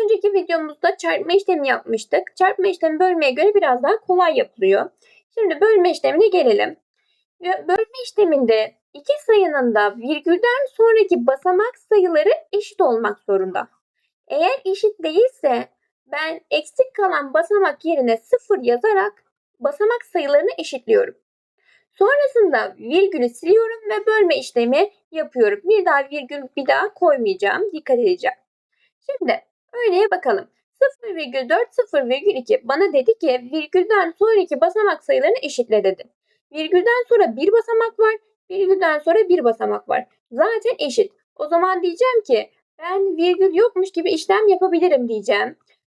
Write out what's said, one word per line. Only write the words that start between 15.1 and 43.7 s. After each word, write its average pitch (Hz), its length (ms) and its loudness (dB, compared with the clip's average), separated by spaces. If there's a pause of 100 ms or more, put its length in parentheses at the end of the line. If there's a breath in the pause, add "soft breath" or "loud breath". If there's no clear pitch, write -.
ben 320 360 -8 (100)
eksik 403 420 -2
kalan 302 400 -2
basamak 339 520 0
yerine 262 320 0
sıfır 427 440 -2
yazarak 381 640 0 (360)
basamak 415 460 -2
sayılarını 311 520 0
eşitliyorum. 226 580 -2 (760)
Sonrasında 415 840 0
virgülü 294 500 0
siliyorum 440 500 0 (100)
ve 427 160 -4
bölme 415 320 2
işlemi 254 540 0 (200 soft breath)
yapıyorum. 247 520 -2
Bir 381 220 2
daha 285 260 0
virgül 285 320 -10 (140)
bir 269 100 -6
daha 285 260 -2
koymayacağım. 247 800 0
Dikkat 269 260 -2
edeceğim. 202 380 -2 (720)
Şimdi 381 320 -4 (320)
örneğe 427 380 0
bakalım. 370 360 -4 (240)
Sıfır 466 440 -4
virgül 262 340 -8
dört, 440 260 -2
sıfır 294 340 -2
virgül 285 260 0
iki. 247 280 -2
Bana 294 300 0
dedi 277 240 2
ki 247 340 -2
virgülden 349 680 0
sonraki 381 420 2
basamak 381 420 0
sayılarını 285 380 0
eşitle 233 420 -2
dedi. 190 200 -2 (480)
Virgülden 370 580 0
sonra 370 260 2
bir 320 160 0
basamak 453 480 0
var. 440 160 2 (340)
Virgülden 370 500 0
sonra 349 300 2
bir 349 140 2
basamak 226 460 -2
var. - 160 -4 (260)
Zaten 427 480 -2
eşit. 277 340 -2 (220)
O 302 120 -8
zaman 349 340 0
diyeceğim 427 420 0
ki - 260 -2 (300)
ben 370 380 -4
virgül 359 380 0
yokmuş 381 360 0